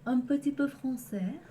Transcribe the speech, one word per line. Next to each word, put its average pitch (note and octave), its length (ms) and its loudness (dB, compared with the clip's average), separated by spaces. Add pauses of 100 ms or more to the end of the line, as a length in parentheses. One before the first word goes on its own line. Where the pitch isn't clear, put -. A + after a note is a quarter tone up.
Un B3+ 140 4
petit C#4+ 320 2
peu C#4+ 160 0
français. A3+ 640 -4 (160)